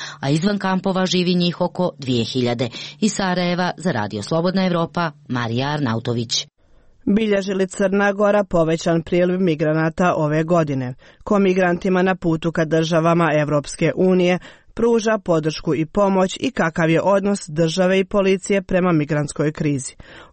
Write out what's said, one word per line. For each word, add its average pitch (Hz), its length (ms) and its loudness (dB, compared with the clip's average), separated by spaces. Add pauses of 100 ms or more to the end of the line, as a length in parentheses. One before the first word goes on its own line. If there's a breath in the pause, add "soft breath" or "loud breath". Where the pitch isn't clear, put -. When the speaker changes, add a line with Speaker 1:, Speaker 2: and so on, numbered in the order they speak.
(200 loud breath)
Speaker 1:
a 135 100 -4
izvan 175 280 0
kampova 185 480 0
živi 180 300 0
njih 175 260 0
oko 180 380 -2
dvije 123 240 0
hiljade. 120 460 -2 (300 loud breath)
Iz 214 140 0
Sarajeva 180 640 -2
za 165 140 -2
Radio 104 300 -4
Slobodna 175 440 0
Evropa, 170 460 -2 (180)
Marija 123 400 -2
Arnautović. 120 800 -4 (580)
Speaker 2:
Bilježi 202 480 0
li 190 140 0
Crna 202 440 0
Gora 208 320 2
povećan 165 580 0
priliv 180 380 0
migranata 160 800 0
ove 156 260 0
godine? 147 520 0 (280 loud breath)
Ko 208 160 2
migrantima 185 640 2
na 190 140 2
putu 165 360 -2
ka 156 140 0
državama 160 640 2 (120)
Evropske 147 540 -2
unije 180 440 2 (420 loud breath)
pruža 226 440 2
podršku 156 500 0
i 156 100 -2
pomoć 190 540 2
i 262 120 -2
kakav 165 380 0
je 165 140 4
odnos 202 360 2 (100)
države 170 500 2
i 190 60 0
policije 196 560 0
prema 185 300 0
migrantskoj 151 600 0
krizi. 143 420 -4 (400 loud breath)